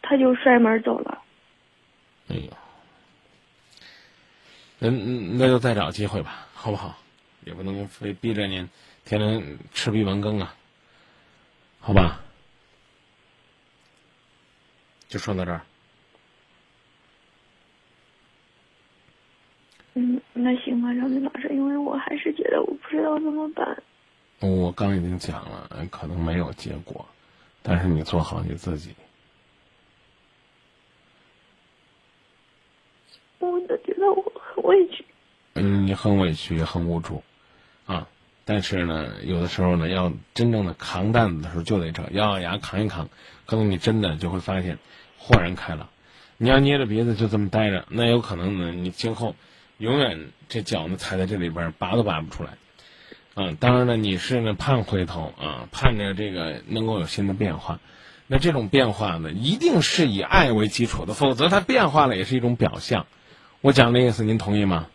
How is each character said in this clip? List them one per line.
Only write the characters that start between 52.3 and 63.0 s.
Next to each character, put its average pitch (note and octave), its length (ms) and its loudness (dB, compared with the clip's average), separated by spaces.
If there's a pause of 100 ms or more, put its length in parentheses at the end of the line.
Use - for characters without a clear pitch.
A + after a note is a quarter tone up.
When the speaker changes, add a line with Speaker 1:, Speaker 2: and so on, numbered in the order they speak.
Speaker 2:
出 - 120 -10
来。 B1+ 60 -12 (840)
啊， F2+ 240 -4
当 B2 180 6
然 B2 100 4
了， A#2+ 100 2
你 G#2 200 0
是 B2 240 -2
呢 A2 140 0
盼 A#2+ 300 0
回 F#2 220 0
头 E2+ 320 -10
啊， C#2+ 340 -8
盼 A#2+ 260 2
着 G2 160 -4
这 G#2 160 -4
个 E2 380 -8
能 A2 180 -2
够 A2 140 -2
有 D#2+ 60 -2
新 G2+ 200 -2
的 F#2+ 80 0
变 G2 240 0
化。 - 220 -8 (480)
那 C3 100 4
这 D#3+ 140 4
种 A2+ 160 -2
变 B2+ 240 4
化 F#2+ 240 -2
呢， D#2+ 160 -6
一 B2+ 240 -2
定 C#4 260 4
是 - 240 2
以 G2 160 0
爱 D3+ 300 4
为 G#2+ 160 2
基 A#2 180 0
础 F2+ 180 -4
的， G2+ 100 -6
否 C3+ 200 2
则 C#3+ 140 2
它 G3 120 4
变 G#3 300 2
化 D3 160 6
了 A2+ 100 0
也 F#2 80 -2
是 C3 120 0
一 B2 40 2
种 B2 140 2
表 - 240 0
象。 G2 280 -2 (540)